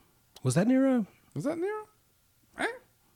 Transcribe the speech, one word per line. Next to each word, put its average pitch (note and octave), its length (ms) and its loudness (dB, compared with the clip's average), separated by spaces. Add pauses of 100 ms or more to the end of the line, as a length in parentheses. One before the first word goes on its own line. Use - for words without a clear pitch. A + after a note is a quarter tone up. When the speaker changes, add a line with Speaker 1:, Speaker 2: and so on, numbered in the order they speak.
(420)
Speaker 1:
was B2+ 140 0
that F3 120 2
Nero? C4 380 4 (300)
Speaker 2:
Was D3+ 80 -6
that D#4 140 -4
Nero? G#4 260 -6 (760)
Right? - 160 -4 (420)